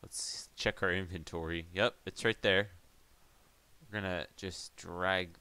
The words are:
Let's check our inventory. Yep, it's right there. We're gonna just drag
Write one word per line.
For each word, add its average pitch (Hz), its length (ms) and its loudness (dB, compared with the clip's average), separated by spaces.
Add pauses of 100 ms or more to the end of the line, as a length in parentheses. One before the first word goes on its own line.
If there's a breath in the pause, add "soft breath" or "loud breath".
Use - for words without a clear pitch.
Let's - 520 -8
check - 280 -2
our 92 100 4
inventory. 85 800 -4
Yep, 98 320 2
it's - 200 -8
right 113 180 2
there. 101 280 6 (1200)
We're 104 100 -2
gonna 92 260 -2 (100)
just - 400 -8
drag 90 640 0